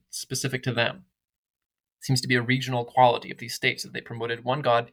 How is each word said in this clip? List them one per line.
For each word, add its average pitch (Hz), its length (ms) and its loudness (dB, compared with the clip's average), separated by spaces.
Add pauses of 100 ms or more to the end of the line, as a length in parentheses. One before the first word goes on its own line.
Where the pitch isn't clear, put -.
specific 131 540 -6
to 127 100 0
them. 113 300 0 (960)
It - 60 -16
seems 131 160 2
to - 60 -8
be 127 80 4
a 123 60 4
regional 123 440 -2
quality 117 460 4
of - 60 -10
these 120 160 -12
states - 300 -2
that 123 100 -16
they 120 80 -8
promoted 117 420 -6
one 127 180 -2
god, 120 320 2